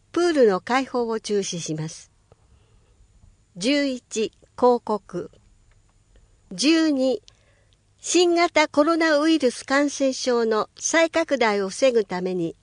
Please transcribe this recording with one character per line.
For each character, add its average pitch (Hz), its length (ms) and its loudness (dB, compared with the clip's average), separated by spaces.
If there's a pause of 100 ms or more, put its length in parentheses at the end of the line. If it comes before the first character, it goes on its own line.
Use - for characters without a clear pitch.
(140)
プ 339 80 -2
ー 349 120 2
ル 262 140 6
の 185 140 2
開 254 240 -2
放 240 240 -4
を 220 100 -4
中 208 200 -4
止 185 200 -6
し 156 160 -8
ま 156 140 -8
す。 - 200 -18 (1500)
十 285 280 0
一、 240 460 -6 (260)
広 247 280 2
告。 - 440 -6 (1200)
十 311 380 2
二、 262 300 0 (880)
新 349 260 4
型 339 340 2
コ 294 160 2
ロ 339 100 2
ナ 320 240 2
ウ 311 100 2
イ 320 80 4
ル 262 140 0
ス - 140 -16
感 285 240 0
染 269 240 -2
症 240 320 -2
の 214 240 0 (100)
再 330 300 0
拡 320 280 -2
大 214 240 0
を 190 60 -4
防 240 240 0
ぐ 226 140 2
た 180 160 -6
め 185 140 -4
に 165 280 -4